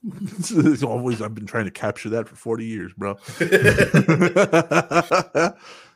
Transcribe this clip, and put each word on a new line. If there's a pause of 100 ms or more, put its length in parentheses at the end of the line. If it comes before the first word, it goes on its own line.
<laughs>
It's
always,
I've
been
trying
to
capture
that
for
forty
years,
bro.
<laughs> (240)